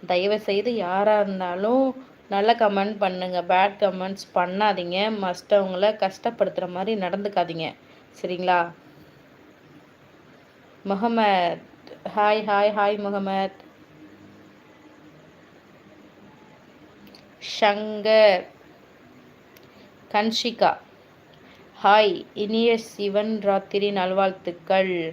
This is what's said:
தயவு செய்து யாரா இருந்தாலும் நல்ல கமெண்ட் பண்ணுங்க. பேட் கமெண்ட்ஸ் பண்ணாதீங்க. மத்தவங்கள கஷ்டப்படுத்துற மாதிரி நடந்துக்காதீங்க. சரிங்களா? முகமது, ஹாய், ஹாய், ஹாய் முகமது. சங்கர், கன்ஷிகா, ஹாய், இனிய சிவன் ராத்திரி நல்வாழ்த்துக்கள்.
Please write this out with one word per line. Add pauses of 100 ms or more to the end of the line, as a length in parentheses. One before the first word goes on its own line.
(120)
தயவு (100)
செய்து (140)
யாரா
இருந்தாலும் (480)
நல்ல (100)
கமெண்ட்
பண்ணுங்க. (120)
பேட்
கமெண்ட்ஸ் (120)
பண்ணாதீங்க. (260)
மத்தவங்கள (120)
கஷ்டப்படுத்துற (100)
மாதிரி (100)
நடந்துக்காதீங்க. (520)
சரிங்களா? (2250)
முகமது, (540)
ஹாய்,
ஹாய்,
ஹாய்
முகமது. (4000)
சங்கர், (1700)
கன்ஷிகா, (1120)
ஹாய், (300)
இனிய (180)
சிவன் (140)
ராத்திரி (120)
நல்வாழ்த்துக்கள். (200)